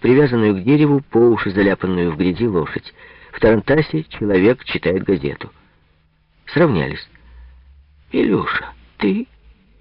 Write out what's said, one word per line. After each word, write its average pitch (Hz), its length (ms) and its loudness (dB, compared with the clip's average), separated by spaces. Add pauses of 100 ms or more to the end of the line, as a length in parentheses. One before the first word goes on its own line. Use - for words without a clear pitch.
привязанную 120 540 2
к 95 80 -6
дереву, 143 380 2
по - 180 -4
уши 117 320 2
заляпанную 92 640 0
в 78 40 -8
грязи 90 300 -2
лошадь. 87 480 -4 (380)
В - 80 -16
тарантасе 131 640 0
человек 104 600 0
читает 90 380 -4
газету. 71 480 -4 (960)
Сравнялись. 87 640 -2 (1040)
«Илюша, - 540 -2 (320)
ты?» 214 280 -2 (540)